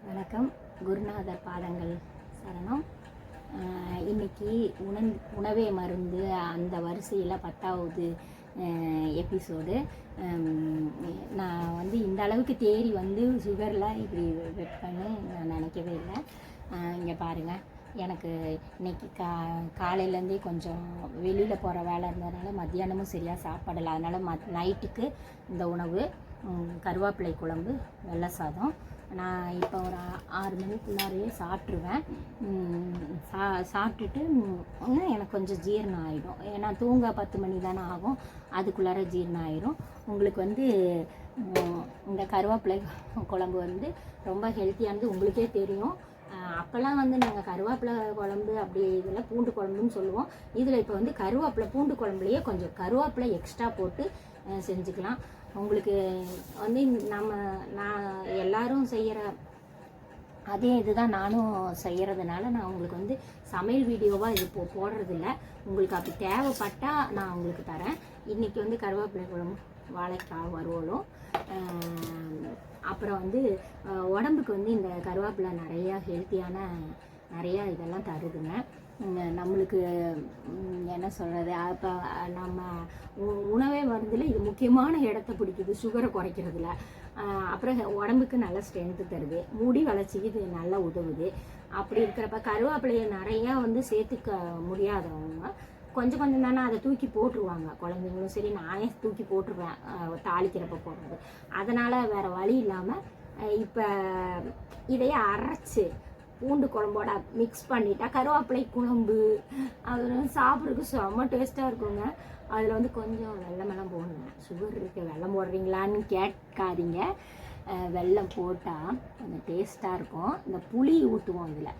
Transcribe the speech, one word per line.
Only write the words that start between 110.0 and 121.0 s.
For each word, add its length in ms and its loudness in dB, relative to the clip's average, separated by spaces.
வந்து 380 2
சாப்பிட்றதுக்கு 520 4
செம்ம 320 2
டேஸ்டா 420 2
இருக்குங்க. 480 -2
அதுல 240 2
வந்து 180 4
கொஞ்சம் 480 -4
வெல்லமெல்லாம் 540 -4
போடுவேன். 460 -8
சுகர் 380 -6
இருக்கு, 340 -6
வெல்லம் 260 -2
போடுறீங்களான்னு 720 2
கேட்காதீங்க. 920 0
ஆ, 40 -4
வெல்லம் 600 4
போட்டா 420 -2
கொஞ்சம் 320 -8
டேஸ்டா 440 -2
இருக்கும். 400 -2
இந்த 120 -2
புளி 480 6